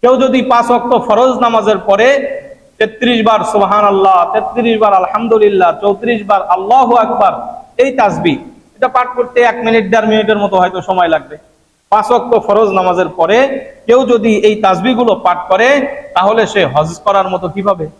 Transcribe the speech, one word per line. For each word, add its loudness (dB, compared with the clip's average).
কেউ 4
যদি 0
পাঁচ 0
ওয়াক্ত 0
ফরজ 2
নামাজের 0
পরে 2
তেত্রিশ -2
বার 2
সুবহানাল্লাহ, 2
তেত্রিশ -2
বার 2
আলহামদুলিল্লাহ, 2
চৌত্রিশ -2
বার 0
আল্লাহু 2
আকবার, 0
এই 0
তাসবিহ, 0
এটা -2
পাঠ 0
করতে -2
এক 2
মিনিট, 0
দেড় 2
মিনিটের 0
মতো -2
হয়তো 0
সময় 0
লাগবে। -4
পাঁচ 0
ওয়াক্ত 0
ফরজ 2
নামাজের 0
পরে -2
কেউ 4
যদি 2
এই 0
তাসবিহগুলো 0
পাঠ -2
করে, 2
তাহলে 0
সে 0
হজ -2
করার 0
মতো -6
কি -8
পাবে? -4